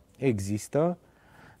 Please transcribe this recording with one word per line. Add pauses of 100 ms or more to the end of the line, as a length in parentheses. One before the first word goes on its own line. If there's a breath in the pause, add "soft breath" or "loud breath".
(180)
există, (640 soft breath)